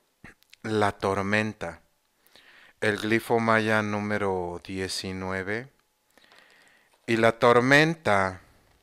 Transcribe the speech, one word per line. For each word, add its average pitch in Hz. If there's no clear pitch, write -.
la 107
tormenta, 98
el 107
glifo 113
maya 110
número 101
diecinueve, 95
y 117
la 113
tormenta 120